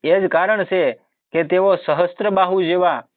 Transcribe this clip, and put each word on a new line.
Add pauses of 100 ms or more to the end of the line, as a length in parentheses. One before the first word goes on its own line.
એ
જ
કારણ
છે (400)
કે
તેઓ
સહસ્ત્રબાહુ
જેવા (120)